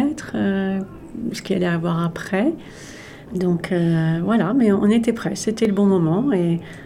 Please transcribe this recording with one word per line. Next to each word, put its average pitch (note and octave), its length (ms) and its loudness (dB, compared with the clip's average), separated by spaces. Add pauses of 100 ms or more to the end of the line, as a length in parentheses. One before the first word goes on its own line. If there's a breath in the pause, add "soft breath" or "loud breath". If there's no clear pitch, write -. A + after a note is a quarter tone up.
(100)
être, - 240 -10
euh, G3 440 0 (540)
ce - 100 -10
qu'il F#3+ 140 -2
allait F3+ 100 0
avoir E3+ 360 0
après. F#3+ 500 -2 (840 loud breath)
Donc, F3 360 0
euh, E3 540 2
voilà, G3+ 300 2
mais A#3 180 4
on - 140 2
était A3+ 260 4
prêts. G3+ 240 -4
C'était A3 300 0
le G#3 60 2
bon G3+ 140 4
moment. F#3+ 460 4
Et F3 220 2 (320 loud breath)